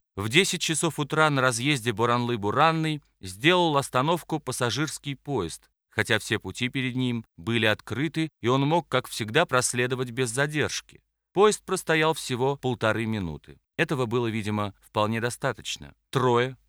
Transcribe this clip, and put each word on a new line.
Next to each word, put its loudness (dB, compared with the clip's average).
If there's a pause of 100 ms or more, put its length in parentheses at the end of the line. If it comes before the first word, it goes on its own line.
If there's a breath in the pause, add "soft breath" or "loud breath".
(160)
в -4
десять 4
часов 0
утра 2
на 2
разъезде 2
Боранлы-Буранный 0 (200)
сделал 2
остановку -2
пассажирский -4
поезд, -6 (200)
хотя 2
все 0
пути -4
перед -4
ним -2 (140)
были 0
открыты, -2 (120)
и -2
он 2
мог, 0
как -2
всегда, 0
проследовать 0
без -2
задержки. -4 (320)
Поезд 4
простоял 0
всего -2
полторы 0
минуты. -6 (180)
Этого 0
было, 0
видимо, -2
вполне 0
достаточно. -6 (160)
Трое, 2 (100)